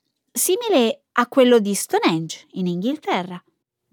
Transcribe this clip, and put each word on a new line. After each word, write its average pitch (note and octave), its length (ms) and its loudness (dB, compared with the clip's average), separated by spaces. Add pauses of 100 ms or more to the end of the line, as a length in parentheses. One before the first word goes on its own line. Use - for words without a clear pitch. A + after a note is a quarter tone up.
(320)
simile F#4 800 0
a A#3+ 140 -2
quello B3 320 4
di G3+ 160 0
Stonehenge F3+ 800 -2
in F#3 140 -4
Inghilterra. F3+ 760 -6 (500)